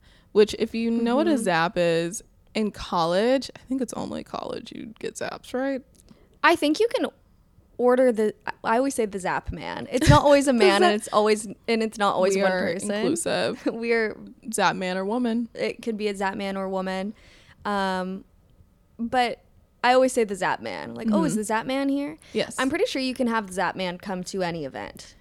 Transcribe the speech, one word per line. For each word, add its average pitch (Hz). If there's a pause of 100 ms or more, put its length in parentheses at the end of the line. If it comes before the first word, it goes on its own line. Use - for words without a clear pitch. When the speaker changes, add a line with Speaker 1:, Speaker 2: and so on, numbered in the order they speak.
(320)
Speaker 1:
which 214
if 226
you 226
know 233
what 320
a 339
Speaker 2:
Mm-hmm. 262
Speaker 1:
zap 175
is, 170 (320)
in 214
college, 196
I -
think 262
it's -
only -
college -
you -
get -
zaps, -
right? 262 (640)
Speaker 2:
I 320
think 302
you 440
can 349 (720)
order 247
the, 214 (280)
I 226
always 262
say 220
the 196
zap 175
man. 175
It's 233
not 294
always 285
a 269
Speaker 1:
<laughs> -
The 240
Speaker 2:
man, 196
Speaker 1:
zap -
Speaker 2:
and 208
it's 214
always, 214
and 226
it's 220
not 202
always 190
Speaker 1:
We 196
Speaker 2:
one 190
Speaker 1:
are 185
Speaker 2:
person. 202
Speaker 1:
inclusive. 233
Speaker 2:
<laughs> -
We're 226 (360)
Speaker 1:
Zap 180
man 185
or 190
woman. 233
Speaker 2:
It -
could 226
be 208
a 202
zap 196
man 196
or 190
woman. 190 (500)
Um, 190 (760)
but 233 (420)
I 247
always 262
say 240
the 196
zap 170
man. 104
Like, 226
"Oh, 320
is -
Speaker 1:
Mm-hmm. 220
Speaker 2:
the 214
zap 226
man 277
here?" 285 (140)
Speaker 1:
Yes. -
Speaker 2:
I'm 269
pretty 339
sure 277
you 254
can 247
have 226
the 185
zap 180
man 180
come 185
to 190
any 170
event. -